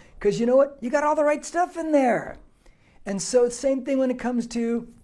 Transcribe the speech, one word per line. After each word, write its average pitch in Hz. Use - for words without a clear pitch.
'Cause 202
you 233
know 247
what? 277
You 240
got 285
all 302
the 302
right 294
stuff 349
in 320
there. 247
And 196
so 240
same 269
thing 269
when 262
it 254
comes 233
to 233